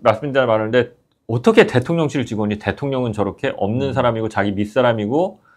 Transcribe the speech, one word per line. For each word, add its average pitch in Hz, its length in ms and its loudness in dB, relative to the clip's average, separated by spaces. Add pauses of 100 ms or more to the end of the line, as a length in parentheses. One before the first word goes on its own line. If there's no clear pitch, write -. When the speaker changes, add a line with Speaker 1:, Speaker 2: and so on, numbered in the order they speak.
Speaker 1:
말씀드린 131 440 2
말 110 120 4
많은데 117 320 0 (360)
어떻게 208 400 4
대통령실 143 600 0
직원이 104 320 -2
대통령은 127 540 -4
저렇게 101 440 -4
없는 123 320 -2
Speaker 2:
음. 127 40 -6
Speaker 1:
사람이고 117 360 0
자기 101 240 -2
밑사람이고 117 880 -2 (160)